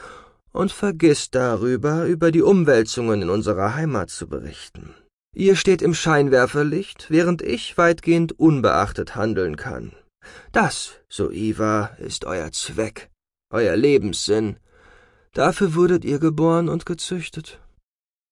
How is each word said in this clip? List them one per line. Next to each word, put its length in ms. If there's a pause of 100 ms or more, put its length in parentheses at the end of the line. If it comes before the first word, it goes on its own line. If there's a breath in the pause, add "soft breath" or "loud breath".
(520 loud breath)
und 200
vergisst 640
darüber, 720
über 240
die 100
Umwälzungen 800
in 80
unserer 460
Heimat 340
zu 180
berichten. 680 (400)
Ihr 200
steht 280
im 100
Scheinwerferlicht, 1160
während 320
ich 340
weitgehend 600
unbeachtet 760
handeln 400
kann. 380 (580 loud breath)
Das, 480 (100)
Soiwa, 880
ist 280
euer 260
Zweck, 580 (420)
euer 240
Lebenssinn. 840 (760 soft breath)
Dafür 400
wurdet 320
ihr 140
geboren 500
und 160
gezüchtet.“ 720 (720)